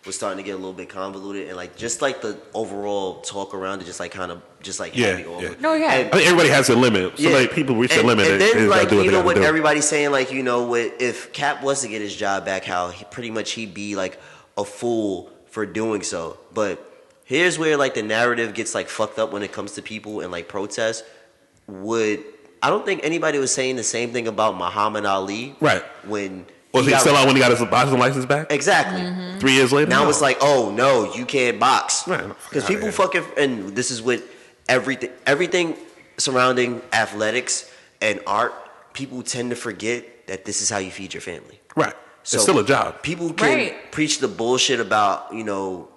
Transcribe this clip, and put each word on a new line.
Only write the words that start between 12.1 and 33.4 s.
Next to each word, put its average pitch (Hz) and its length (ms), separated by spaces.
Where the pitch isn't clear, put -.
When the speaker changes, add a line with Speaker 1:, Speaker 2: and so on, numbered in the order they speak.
Speaker 1:
job 98 320
back, 95 180
how 90 260
he, 90 200
pretty 117 220
much 107 200
he'd 107 220
be, 104 220
like, 92 240
a 104 80
fool 107 640
for 107 160
doing 107 360
so. 85 360
But 101 260
here's 160 340
where, 156 180
like, 135 180
the 117 100
narrative 117 500
gets, 110 220
like, 95 120
fucked - 300
up 110 140
when 101 100
it 95 80
comes 101 220
to 101 100
people 107 380
and, 90 100
like, 87 160
protests. 110 560
Would, 104 560
I 139 80
don't 214 160
think 190 160
anybody 156 360
was 131 140
saying 131 220
the 120 80
same 117 300
thing 117 160
about 107 280
Muhammad 104 480
Ali 101 560
Speaker 2:
Right. 110 220
Speaker 1:
when 95 420
Speaker 2:
Was 131 120
Speaker 1:
he 139 60
Speaker 2:
he - 20
Speaker 1:
got - 80
Speaker 2:
still 143 160
out 135 100
when 131 100
he 131 60
got 123 80
his 117 180
boxing 123 300
license 127 280
back? 147 260
Speaker 1:
Exactly. 160 480
Speaker 3:
Mm-hmm. 180 380
Speaker 2:
Three 135 140
years 131 200
later? 143 160
Speaker 1:
Now 135 160
Speaker 2:
No. 143 60
Speaker 1:
it's 151 100
like, 131 200
"Oh, 131 300
no, 120 440
you 120 120
can't 120 320
box." - 480
Speaker 2:
Right, 165 200
no, 101 80
fuck - 180
Speaker 1:
'Cause 139 120
Speaker 2:
outta - 80
Speaker 1:
people 208 120
Speaker 2:
here. 208 80
Speaker 1:
fucking, 185 320
and 113 400